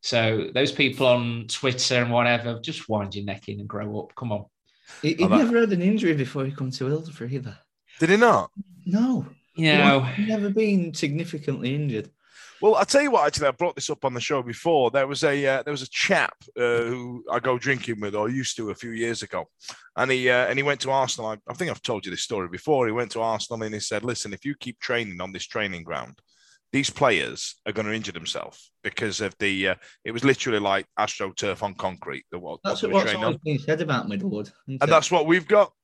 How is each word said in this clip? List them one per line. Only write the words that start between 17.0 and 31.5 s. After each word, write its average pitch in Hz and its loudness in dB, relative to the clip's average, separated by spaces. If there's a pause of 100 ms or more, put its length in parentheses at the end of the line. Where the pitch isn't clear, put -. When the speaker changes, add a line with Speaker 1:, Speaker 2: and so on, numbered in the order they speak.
Speaker 3:
I 120 0
go 123 2
drinking 123 -4
with, 101 -6
or 107 0
used 127 -4
to 110 -6
a 98 -6
few 120 -12
years 113 -4
ago, 90 -8 (480)
and 131 2
he, 127 2
uh, 123 4
and 123 0
he 139 -2
went 143 0
to 131 -4
Arsenal. 127 0
I, 107 -8 (100)
I - -8
think 165 -6
I've 98 -10
told 107 -4
you 98 -8
this 87 -6
story 98 -4
before. 123 0
He 110 -2
went 117 -4
to 113 -6
Arsenal 113 -4
and 107 -6
he 107 -6
said, 107 -6
Listen, 113 -6
if 95 -14
you 143 -6
keep - -14
training 110 -4
on 95 -8
this 104 -10
training 95 -6
ground, 69 -8 (540)
these 139 0
players 82 0 (120)
are - -6
gonna 107 -4
injure 107 -6
themselves - -10 (100)
because 104 -4
of 101 -2
the, 95 2
uh, 92 2 (300)
it - -6
was 113 -6
literally 127 2
like 98 0 (140)
AstroTurf 101 -4